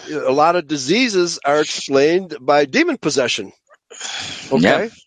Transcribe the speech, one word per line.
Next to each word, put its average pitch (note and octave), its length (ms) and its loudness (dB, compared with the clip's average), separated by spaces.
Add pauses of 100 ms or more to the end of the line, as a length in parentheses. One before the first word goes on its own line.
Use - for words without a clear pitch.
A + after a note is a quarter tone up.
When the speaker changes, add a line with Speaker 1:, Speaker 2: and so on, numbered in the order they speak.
(260)
Speaker 1:
a C3 60 2
lot D#3 240 4
of D#3 120 -4
diseases F3 760 0
are C#3+ 160 2
explained D3+ 800 0
by C#3+ 260 2
demon C4+ 320 0
possession. A#2+ 540 -2 (1000)
Okay? C3 320 4
Speaker 2:
Yeah. A#3 60 -10 (160)